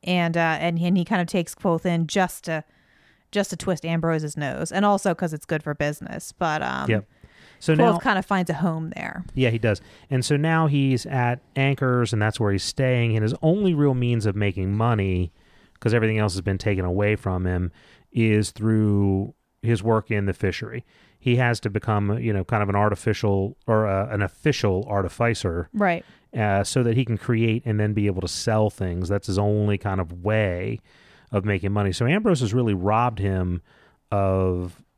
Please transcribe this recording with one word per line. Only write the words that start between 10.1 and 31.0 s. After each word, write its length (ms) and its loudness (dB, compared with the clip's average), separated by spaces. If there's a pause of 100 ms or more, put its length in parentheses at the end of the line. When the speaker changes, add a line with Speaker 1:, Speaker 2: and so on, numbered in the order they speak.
Speaker 2:
so 140 2
now 300 2
he's 380 2
at 360 0 (160)
Anchor's, 560 2
and 80 0
that's 180 0
where 140 2
he's 100 0
staying. 540 0
And 60 2
his 180 0
only 320 2
real 200 4
means 320 0
of 80 0
making 440 -2
money, 560 0 (480)
'cause 120 0
everything 240 2
else 180 0
has 60 -4
been 160 -2
taken 280 -2
away 320 0
from 280 -2
him, 280 -2 (400)
is 380 2
through 840 2 (280)
his 220 0
work 260 0
in 160 -2
the 80 -2
fishery. 520 -6 (340)
He 160 2
has 240 2
to 100 -4
become, 500 0
you 120 -2
know, 140 -2
kind 180 0
of 60 -2
an 80 0
artificial 800 0 (100)
or, 200 2
uh, 220 0
an 120 -2
official 680 0
artificer, 840 -2
Speaker 1:
Right. 320 0 (280)
Speaker 2:
uh, 300 2
so 200 0
that 120 2
he 80 2
can 140 -2
create 480 0
and 120 0
then 140 0
be 160 0
able 140 -2
to 80 -4
sell 400 0
things. 400 -4
That's 180 -2
his 100 0
only 400 2
kind 220 -4
of 240 -8
way 560 -2 (500)